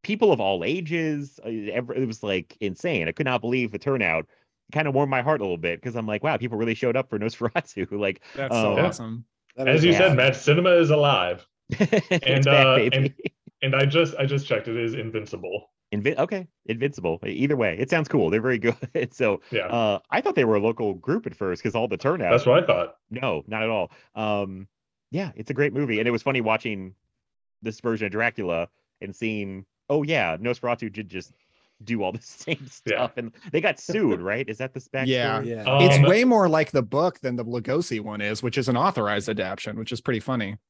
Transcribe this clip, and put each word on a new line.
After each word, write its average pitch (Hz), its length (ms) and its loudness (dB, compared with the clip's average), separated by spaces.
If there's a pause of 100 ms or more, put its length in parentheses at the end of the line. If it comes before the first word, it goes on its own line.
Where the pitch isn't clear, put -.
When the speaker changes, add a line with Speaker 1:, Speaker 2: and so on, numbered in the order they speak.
Speaker 1:
people 214 280 2
of 120 100 4
all 95 240 0
ages. 156 800 -4
Uh, 117 40 -6
ev-, 113 420 -6
it 131 140 -2
was, 110 180 -8
like, 95 380 -4
insane. 98 460 -2
I 82 60 -2
could - 120 -4
not 123 160 -2
believe 120 300 -2
the 104 80 -8
turnout. 90 460 0 (440)
It - 40 -18
kinda 151 180 0
warmed 139 200 0
my 131 100 0
heart 143 200 0
a - 20 -4
little 90 140 -2
bit 85 240 -4
'cause 123 140 -8
I'm 113 120 -4
like, 107 160 -4
"Wow, 147 140 0
people 113 200 -6
really 117 180 0
showed 120 220 0
up 135 120 -4
for 107 100 -4
<laughs> - 0 -
Nosferatu." 113 720 -4
Like, 101 300 -4 (140)
Speaker 2:
That's 131 200 -4
so 107 240 2
Speaker 1:
um, 165 60 2
Speaker 2:
awesome. 117 400 -6 (300)
Speaker 3:
That 131 120 -2
Speaker 4:
As 151 120 4
Speaker 3:
is 160 60 4
Speaker 4:
you 175 60 6
Speaker 1:
Yeah. - 80 6
Speaker 4:
said, 185 80 8
Speaker 3:
awesome. 143 100 4
Speaker 4:
Matt, 127 180 4
cinema 175 420 4
is 165 140 6
alive. 113 540 2 (120)
Speaker 1:
<laughs> - 120 -20 (100)
It's 185 460 2
Speaker 4:
And, 135 200 4
Speaker 1:
back, 139 220 8
Speaker 4:
uh, 131 80 6
Speaker 1:
baby. 123 220 4
Speaker 4:
and, 135 180 0 (460)
and 135 140 0
I 139 100 4
just, 156 300 2
I 135 100 0
just 139 220 -2
checked. 113 200 -2
It 113 100 -4
is 117 160 -2
Invincible. 104 800 -8 (200)
Speaker 1:
Invi-, 104 260 0
okay, 180 300 -2 (200)
Invincible. 113 580 -4
E-, 104 60 -4
either 139 260 0
way, 98 220 0
it 127 100 -2
sounds 160 180 0
cool. 95 220 2
They're 110 120 2
very 123 180 0
<laughs> - 0 -
good. 117 540 -2
So, 110 280 0 (100)
Speaker 4:
Yeah. 98 180 -4
Speaker 1:
uh, 107 300 0 (120)
I 233 100 0
thought 392 140 -2
they 127 100 4
were 110 100 4
a 101 60 4
local 110 320 0
group 151 320 -4
at 90 100 -8
first 90 280 -4
'cause 107 120 -2
all 117 120 0
the 107 100 -4
turnout. 135 340 0
Speaker 4:
That's 120 140 4
what 135 180 6
I - 20 -4
thought. 87 300 0 (140)
Speaker 1:
No, 107 380 -4
not 110 160 -4
at 113 60 -2
all. 98 220 -2 (240)
Um, 101 520 -4 (440)
yeah, 170 240 -6
it's - 140 -14
a 143 60 -4
great 139 180 0
movie, 123 260 -2
and 117 80 2
it 120 40 2
was 117 100 0
funny 131 200 0
watching 107 520 -2 (680)
this 110 180 -8
version 113 240 -2
of 95 60 -4
Dracula 101 580 -2 (320)
and 101 140 -12
seeing, 101 500 -8 (240)
oh 147 140 0
yeah, 107 340 0
Nosferatu 120 560 -4
did 104 160 -12
just 92 240 -12 (500)
do 107 200 -4
all 92 80 -2
the 117 100 -10
<laughs> - 0 -
same - 460 -10 (180)
Speaker 4:
Yeah. 107 120 -2
Speaker 1:
stuff, 127 200 -2
and 117 140 -8 (200)
they 165 100 0
got 165 180 -2
sued, 170 420 0
right? 113 260 -4
Is 110 120 -10
that 131 140 -8
the 131 80 -10
backstory? 135 260 -6
Speaker 2:
Yeah. 117 340 0
Speaker 3:
Yeah. 113 220 -8
Speaker 4:
Um, 139 180 2
Speaker 2:
It's 139 260 8
way 214 180 6
more 220 240 6
like 156 220 2
the 131 120 2
book 143 380 -2
than 123 160 -4
the 117 80 -4
Lugosi 123 560 -2
one 104 200 -8
is, 107 220 -4
which 120 140 -2
is 123 120 0
an 120 80 2
authorized 107 520 0
adaptation, 101 500 -6
which 110 120 -8
is 117 100 -8
pretty 117 180 -2
funny. 107 380 -4 (120)